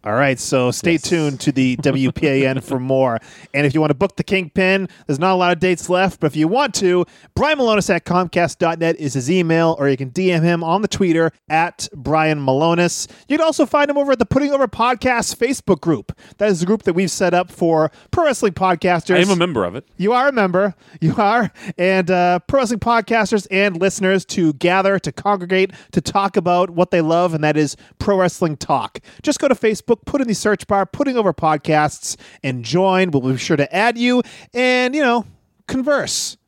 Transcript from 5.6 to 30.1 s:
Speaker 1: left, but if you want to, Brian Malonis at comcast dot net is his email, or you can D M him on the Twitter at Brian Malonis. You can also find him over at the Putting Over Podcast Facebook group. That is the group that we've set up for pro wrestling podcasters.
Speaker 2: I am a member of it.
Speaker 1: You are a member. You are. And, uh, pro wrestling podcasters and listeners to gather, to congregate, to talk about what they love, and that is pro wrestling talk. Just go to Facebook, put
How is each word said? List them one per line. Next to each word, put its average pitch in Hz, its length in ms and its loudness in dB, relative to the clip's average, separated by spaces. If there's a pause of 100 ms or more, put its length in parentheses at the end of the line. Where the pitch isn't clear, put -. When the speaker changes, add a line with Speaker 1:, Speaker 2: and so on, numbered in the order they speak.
Speaker 1:
left, 180 300 0
but 156 80 0
if 139 80 -2
you 156 120 2
want 240 280 0
to, 180 320 0 (260)
Brian 294 240 0
Malonis 220 320 0
at 175 160 0
comcast 175 540 0
dot 170 180 0
net 165 200 0
is 135 180 -6
his 131 160 -2
email, 165 480 2
or 139 100 2
you 135 80 0
can 131 120 -8
D 180 220 0
M 165 120 0
him 170 200 0
on 180 200 0
the 196 40 -4
Twitter 165 440 0 (180)
at 160 460 -2
Brian 151 440 0
Malonis. 165 720 0 (180)
You 302 120 0
can 320 80 2
also 302 180 2
find 285 240 2
him 285 80 0
over 277 140 0
at 247 80 0
the 233 80 0
Putting 285 260 0
Over 269 140 2
Podcast 240 680 -2
Facebook 233 440 0
group. 143 340 -2 (220)
That 214 120 0
is 175 100 0
the 175 80 -2
group 214 160 0
that 180 100 0
we've 180 160 0
set 180 240 0
up 180 160 0
for 160 420 0 (200)
pro 349 140 0
wrestling 226 280 0
podcasters. 180 640 0
Speaker 2:
I 170 60 4
am 196 100 2
a 185 40 4
member 165 300 0
of 87 80 -6
it. 127 140 -12 (100)
Speaker 1:
You 202 160 0
are 254 140 2
a 285 40 2
member. 190 440 0 (260)
You 160 160 2
are. 214 340 2 (280)
And, 185 320 2
uh, 180 300 2
pro - 180 0
wrestling 226 200 -2
podcasters 226 680 0
and 190 320 0
listeners 190 440 0
to 160 280 0
gather, 190 460 2
to 147 120 -6
congregate, 190 600 -2 (220)
to 180 80 2
talk 196 360 -2
about 175 320 2
what 175 220 0
they 175 100 2
love, 165 320 2
and 151 100 -2
that 151 140 2
is 151 180 0 (220)
pro 202 200 0
wrestling 170 380 0
talk. - 440 -4 (240)
Just 302 160 -2
go 294 80 0
to 262 80 4
Facebook, 220 400 0 (100)
put 285 140 -2